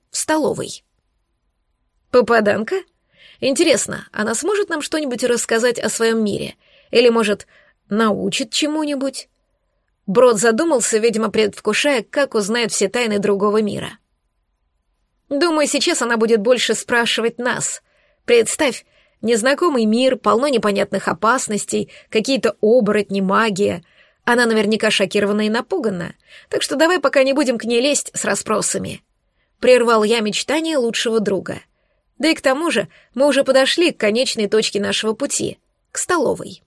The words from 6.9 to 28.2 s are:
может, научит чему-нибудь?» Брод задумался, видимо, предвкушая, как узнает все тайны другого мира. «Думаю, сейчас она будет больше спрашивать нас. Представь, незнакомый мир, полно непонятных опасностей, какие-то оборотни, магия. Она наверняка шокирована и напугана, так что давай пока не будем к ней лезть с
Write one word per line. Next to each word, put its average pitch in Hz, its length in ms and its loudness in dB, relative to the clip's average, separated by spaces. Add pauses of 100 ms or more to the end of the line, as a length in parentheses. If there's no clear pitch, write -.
может, 214 360 0 (440)
научит 202 600 -2
чему-нибудь?» 294 800 -4 (760)
Брод 233 320 4
задумался, 240 580 2
видимо, 220 320 0
предвкушая, 214 720 0
как 277 300 -2
узнает 220 380 -2
все 196 180 0
тайны 220 300 -2
другого 208 420 0
мира. - 380 -6 (1300)
«Думаю, 302 380 0
сейчас 294 340 -2
она 240 160 0
будет 220 240 2
больше 233 320 0
спрашивать 226 640 -2
нас. - 460 -6 (420)
Представь, 233 600 2 (380)
незнакомый 240 600 2
мир, 247 320 2
полно 226 320 2
непонятных 202 580 0
опасностей, 214 840 -2 (180)
какие-то 220 520 0
оборотни, 208 600 2
магия. 196 640 0 (420)
Она 240 200 2
наверняка 220 460 2
шокирована 208 560 0
и - 20 -2
напугана, 220 640 -4 (360)
так - 120 -4
что - 140 -4
давай 330 240 2
пока 277 240 2
не 269 100 2
будем 254 240 2
к 220 80 -8
ней 233 160 0
лезть 285 320 0
с - 100 -6